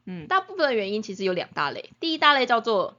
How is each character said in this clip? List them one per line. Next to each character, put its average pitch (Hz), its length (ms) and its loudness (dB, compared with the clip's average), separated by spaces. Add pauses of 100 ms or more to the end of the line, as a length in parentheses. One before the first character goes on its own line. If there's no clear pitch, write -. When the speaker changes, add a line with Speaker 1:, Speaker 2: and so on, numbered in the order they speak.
Speaker 1:
嗯。 175 220 -10
Speaker 2:
大 381 120 2
部 381 160 -10
分 320 100 2
的 262 80 0
原 202 200 -2
因 214 80 -2
其 208 120 -10
实 190 100 -6
有 185 100 0
两 170 180 -4
大 143 180 -2
类。 - 200 -10 (100)
第 320 140 -2
一 311 40 -4
大 302 140 6
类 262 140 4
叫 233 160 2
做 214 360 0